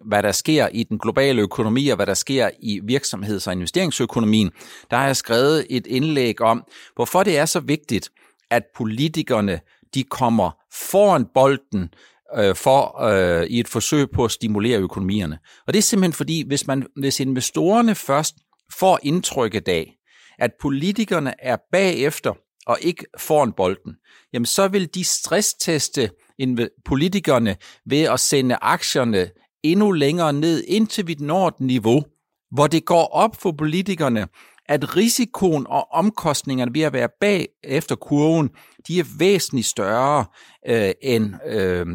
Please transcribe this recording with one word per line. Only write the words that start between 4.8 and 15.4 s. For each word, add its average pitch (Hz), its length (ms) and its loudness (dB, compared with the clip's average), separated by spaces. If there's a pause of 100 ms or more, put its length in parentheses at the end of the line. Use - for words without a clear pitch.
Der 120 60 2
har 135 80 2
jeg 135 100 0
skrevet 131 540 2
et 123 180 -4
indlæg 127 540 -2
om, 113 220 2 (320)
hvorfor 175 280 2
det 185 140 2
er 147 80 2
så 170 140 -2
vigtigt, 127 500 -4 (420)
at 120 120 2 (120)
politikerne, 113 840 -2 (340)
de 131 100 -2
kommer 110 480 0 (400)
foran 185 420 4
bolden, 131 560 2 (480)
øh, 98 180 4
for, 135 480 2
øh, 90 440 2
i 117 120 -2
et 117 80 -2
forsøg 139 460 0
på 127 120 0
at 104 60 0
stimulere 107 480 0
økonomierne. 92 600 -4 (280)